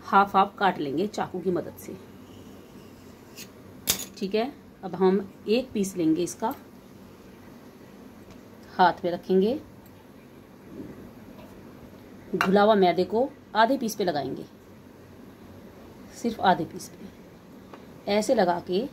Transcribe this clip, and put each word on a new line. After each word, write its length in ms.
हाफ 320
हाफ 220
काट 220
लेंगे 300
चाकू 300
की 120
मदद 280
से, 180
ठीक 180
है। 160
अब 120
हम 320
एक 220
पीस 260
लेंगे 260
इसका, 300
हाथ 320
में 80
रखेंगे, 480
घुला 260
हुआ 140
मैदे 300
को 240
आधे 220
पीस 180
पे 80
लगाएंगे, 420
सिर्फ 280
आधे 240
पीस 240
पे 200
ऐसे 260
लगा 320
के 260